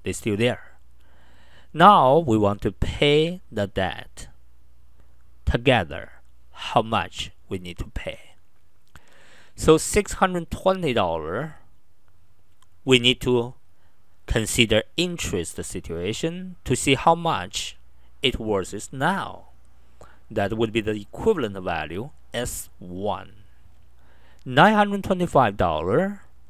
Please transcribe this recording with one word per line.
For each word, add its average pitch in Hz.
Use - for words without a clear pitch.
They're 95
still 104
there. -
Now 160
we 117
want 101
to 104
pay 156
the 104
debt -
together. 117
How -
much 110
we 95
need 87
to -
pay? -
So 160
six -
hundred 180
twenty 180
dollar, 92
we 131
need 123
to 123
consider 110
interest 165
situation 113
to 131
see 135
how 170
much 151
it 127
worth 101
is 104
now. 139
That 104
would 113
be 113
the 107
equivalent 123
value 87
S -
one. 95
Nine 151
hundred 202
twenty-five 147
dollar, 98